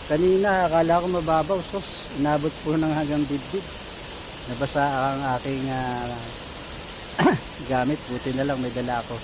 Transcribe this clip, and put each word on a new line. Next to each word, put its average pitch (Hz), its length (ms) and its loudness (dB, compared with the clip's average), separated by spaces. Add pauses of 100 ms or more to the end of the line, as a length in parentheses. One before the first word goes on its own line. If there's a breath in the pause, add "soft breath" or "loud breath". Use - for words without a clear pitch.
Kanina, 185 640 4
akala 165 320 6
ko 175 100 0
mababaw, 165 520 2
sus, 196 260 -4 (300)
inabot 147 420 2
po 156 160 0
ng 160 160 2
hanggang 147 320 0
dibdib. 143 400 -4 (880)
Nabasa 135 340 0
ang 135 380 0 (160)
aking, 135 320 -2
ah, 123 420 -2 (1000)
<clears throat> - 180 4 (360)
gamit, 131 360 0
buti 123 300 -4
na 135 100 0
lang 139 160 0
may 123 120 -2
dala 123 280 -2
ako. 117 240 -6